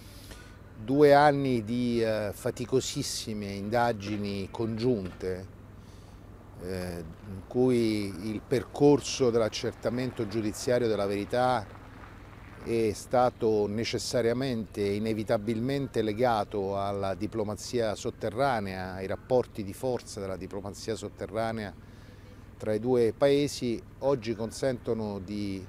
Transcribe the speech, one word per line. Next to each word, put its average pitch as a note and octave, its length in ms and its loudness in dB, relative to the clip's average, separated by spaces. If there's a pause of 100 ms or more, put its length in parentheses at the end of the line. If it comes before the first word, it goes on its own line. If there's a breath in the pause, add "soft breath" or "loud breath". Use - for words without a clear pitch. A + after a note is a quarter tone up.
(840 loud breath)
Due C#3+ 300 8
anni C#3 500 6
di, A#2 400 0
eh, G#2+ 300 0
faticosissime A#2+ 1120 -2
indagini G2+ 1080 -2
congiunte, G2 1040 -2 (1080 loud breath)
eh, F2+ 420 -6 (240)
in F#2+ 200 -10
cui A2 840 2
il G#2 160 -4
percorso C3+ 840 4
dell'accertamento A#2 960 0
giudiziario A2+ 600 0
della G2+ 180 2
verità G#2 600 0 (1000)
è A2+ 300 2
stato A2+ 760 2
necessariamente A#2 1120 -2
e G2+ 140 2
inevitabilmente A2+ 1080 -2
legato G#2 800 2
alla G2 320 -2
diplomazia G#2+ 800 -2
sotterranea, G#2 1000 -2
ai F#2+ 140 -6
rapporti A2 560 0
di G2 100 -8
forza B2 460 -4
della F#2+ 180 -6
diplomazia G2 580 -8
sotterranea G#2 800 -6 (840 loud breath)
tra G#2+ 160 -2
i G#2+ 60 2
due A#2+ 360 4
paesi, C#3+ 680 2 (180)
oggi B2+ 340 0
consentono A2+ 840 -2
di G2 500 -4